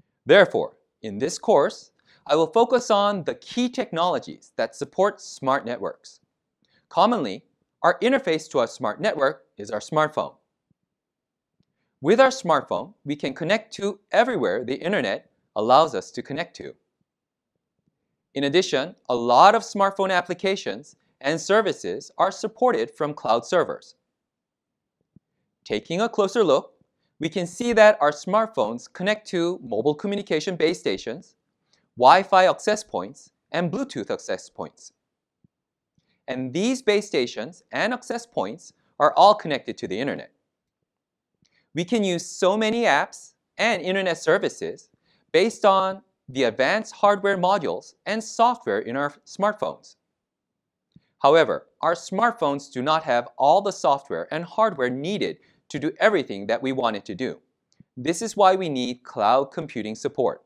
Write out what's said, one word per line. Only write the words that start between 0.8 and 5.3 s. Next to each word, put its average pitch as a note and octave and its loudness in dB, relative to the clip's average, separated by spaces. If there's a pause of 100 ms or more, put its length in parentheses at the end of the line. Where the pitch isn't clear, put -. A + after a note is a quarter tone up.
in G#2 -10
this D#3 -4
course, G3 0 (360)
I D3 0
will D#3+ 2
focus A#3+ 0
on G3+ 0
the - -6
key - -6
technologies E3+ -6
that A#2 -6
support F#3+ -2
smart - -4